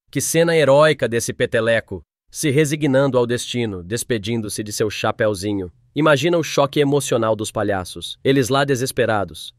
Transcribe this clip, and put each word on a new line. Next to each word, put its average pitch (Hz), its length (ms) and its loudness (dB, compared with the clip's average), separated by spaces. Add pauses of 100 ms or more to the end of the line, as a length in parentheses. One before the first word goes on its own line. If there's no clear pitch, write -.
(100)
que - 100 -2
cena 165 340 2
heróica 143 540 4
desse 117 240 -2
peteleco, 113 720 0 (280)
se - 200 -2
resignando 143 680 2
ao 123 100 4
destino, 113 560 -4
despedindo-se 110 800 -4
de 107 120 -10
seu 110 160 -2
chapeuzinho. 104 800 -2 (220)
Imagina 151 420 2
o 165 60 0
choque 143 380 0
emocional 139 540 0
dos 107 160 -6
palhaços, 98 720 -6
eles 135 280 2
lá 139 120 0
desesperados, 113 960 -2